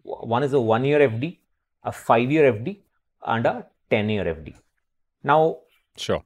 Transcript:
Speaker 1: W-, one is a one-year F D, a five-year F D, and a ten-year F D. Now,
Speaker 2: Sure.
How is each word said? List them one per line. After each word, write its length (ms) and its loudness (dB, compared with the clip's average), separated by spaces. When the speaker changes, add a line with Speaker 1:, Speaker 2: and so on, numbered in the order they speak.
Speaker 1:
W-, 200 -12
one 160 0
is 120 -2
a 60 4
one-year 420 2
F 180 2
D, 200 -8
a 100 -8
five-year 540 2
F 180 0
D, 180 -10
and 180 -2
a 220 -2
ten-year 360 0
F 160 -6
D. 120 -18
Now, 360 2
Speaker 2:
Sure. 300 -4